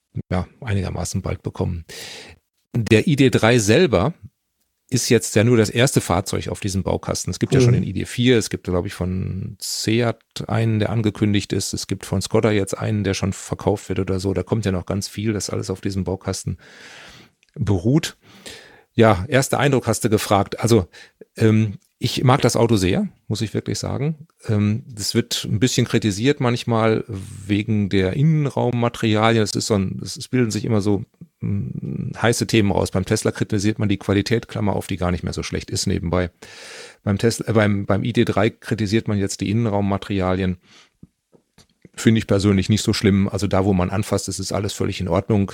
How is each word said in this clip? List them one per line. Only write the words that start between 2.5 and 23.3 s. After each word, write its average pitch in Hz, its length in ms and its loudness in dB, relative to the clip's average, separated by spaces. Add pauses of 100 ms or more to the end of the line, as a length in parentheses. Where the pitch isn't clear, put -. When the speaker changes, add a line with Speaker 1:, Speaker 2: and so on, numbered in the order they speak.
Speaker 1:
Der 107 320 4
I 147 80 4
D 131 140 6
drei 120 280 4
selber 113 560 4 (760)
ist - 200 0
jetzt - 260 2
ja 104 80 6
nur 120 140 6
das 107 140 4
erste 123 300 2
Fahrzeug 90 480 -2
auf - 100 -8
diesem 95 240 -4
Baukasten. - 480 -4
Es - 80 -8
gibt - 140 0
ja 135 80 6
schon 123 100 6
Speaker 2:
Mhm. 120 100 2
Speaker 1:
den - 20 0
I 101 100 -6
D 92 120 -4
vier, 120 320 4
es - 140 -2
gibt, - 140 -8
glaub 90 200 0
ich, 98 80 -10
von 95 680 -6
Seat 113 600 -2 (280)
einen, 110 300 0
der 104 140 0
angekündigt 107 600 0
ist, - 220 -4
es - 140 -8
gibt - 180 -8
von 98 160 -2
Skoda 110 300 0
jetzt 98 260 -2
einen, 107 260 -2
der 95 120 0
schon 95 180 -2
verkauft - 560 -4
wird 92 100 -4
oder 95 200 -2
so. 95 160 -2
Da 92 80 -2
kommt 107 220 -2
ja 98 60 0
noch 90 140 -4
ganz 98 220 -4
viel, 107 260 -4
das 101 160 -6
alles 101 220 -4
auf 92 100 -8
diesem 98 220 -4
Baukasten 92 540 -6 (1000)
beruht. 107 600 0 (760)
Ja, 104 340 6
erster 127 300 0
Eindruck 131 300 2
hast 110 160 0
du 117 80 2
gefragt. 101 480 2
Also, 107 280 4 (480)
ähm, 110 440 2 (180)
ich - 260 -2
mag 131 180 4
das 120 140 4
Auto 113 200 4
sehr, 101 320 2 (200)
muss 104 140 -4